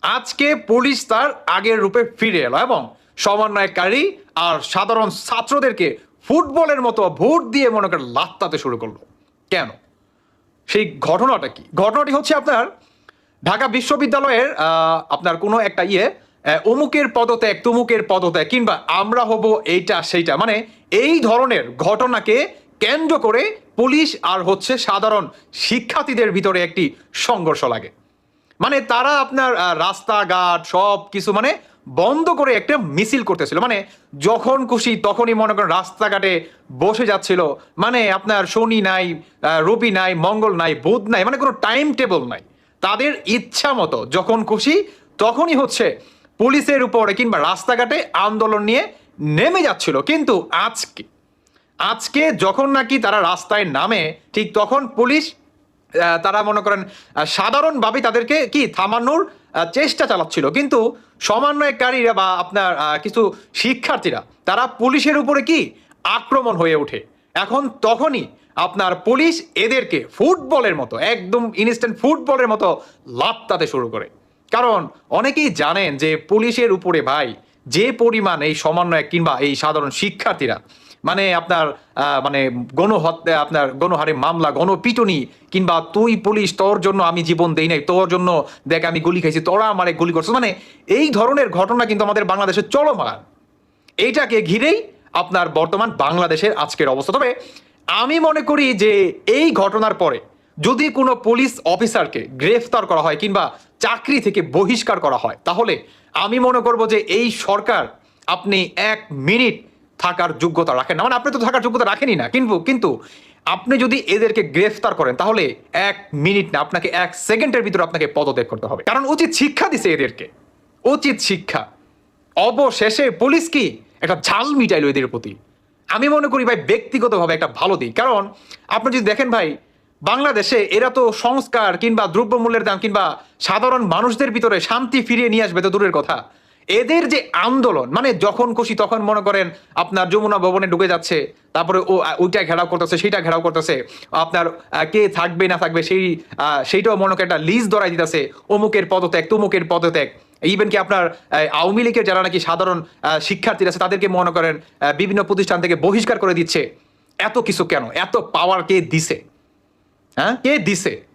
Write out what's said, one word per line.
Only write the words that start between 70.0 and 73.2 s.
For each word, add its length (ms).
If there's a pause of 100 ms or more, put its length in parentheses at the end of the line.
ফুটবলের 640
মতো, 220
একদম 580
ইনস্ট্যান্ট 440
ফুটবলের 480
মতো 340 (260)
লাত্তাতে 600